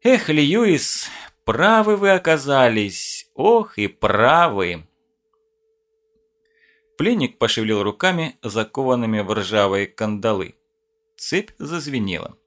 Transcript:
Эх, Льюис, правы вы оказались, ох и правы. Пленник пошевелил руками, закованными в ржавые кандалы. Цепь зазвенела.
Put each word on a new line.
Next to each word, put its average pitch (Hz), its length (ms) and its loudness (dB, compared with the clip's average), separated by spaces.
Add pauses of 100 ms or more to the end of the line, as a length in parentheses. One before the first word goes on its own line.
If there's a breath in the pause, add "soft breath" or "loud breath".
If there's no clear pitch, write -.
Эх, 247 260 2
Льюис, 165 800 0 (360 loud breath)
правы 208 520 2
вы 196 140 2
оказались, 135 1200 0
ох 214 440 2
и 104 80 -2
правы. 104 1000 2 (2000)
Пленник 185 400 -2
пошевелил 110 460 0
руками, 160 580 -2
закованными 113 760 -2
в 98 120 -4
ржавые 98 540 0
кандалы. 107 720 -4 (600)
Цепь 208 420 -6
зазвенела. 135 760 -8 (100)